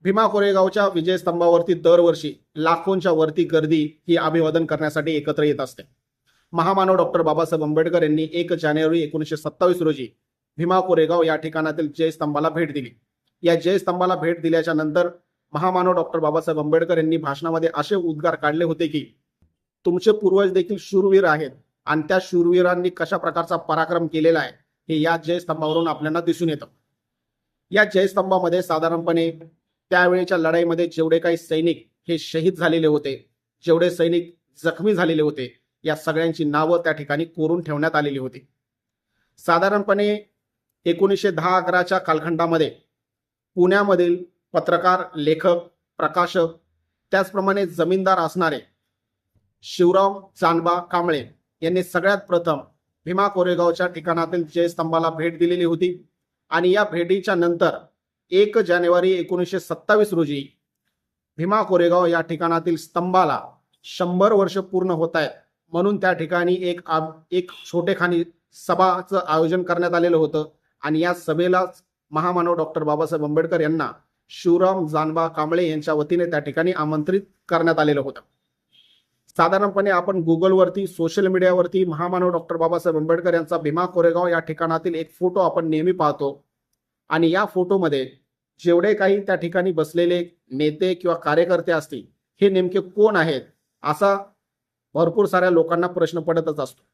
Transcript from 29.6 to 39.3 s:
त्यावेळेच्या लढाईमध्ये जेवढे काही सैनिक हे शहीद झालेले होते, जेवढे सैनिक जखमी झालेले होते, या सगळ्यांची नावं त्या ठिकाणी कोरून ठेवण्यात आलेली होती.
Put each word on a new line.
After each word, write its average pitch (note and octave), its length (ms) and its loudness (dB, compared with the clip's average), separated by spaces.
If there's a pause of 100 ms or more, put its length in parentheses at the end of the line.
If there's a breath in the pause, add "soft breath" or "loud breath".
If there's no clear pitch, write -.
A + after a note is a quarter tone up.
त्यावेळेच्या F3+ 480 2
लढाईमध्ये E3+ 480 0
जेवढे D#3+ 320 0
काही E3+ 180 0
सैनिक E3 540 -4 (180)
हे - 100 -2
शहीद E3 360 -2
झालेले D#3+ 320 0
होते, C#3+ 440 -2 (360)
जेवढे E3+ 240 4
सैनिक E3+ 460 -2 (280)
जखमी E3+ 300 0
झालेले E3 280 0
होते, C#3+ 380 -6 (240)
या D#3 120 -2
सगळ्यांची D#3+ 480 -2
नावं D#3 340 0
त्या E3+ 140 -2
ठिकाणी D3 320 -4
कोरून E3 380 -4
ठेवण्यात D#3 340 -2
आलेली D3 220 -2
होती. B2+ 280 -12 (920)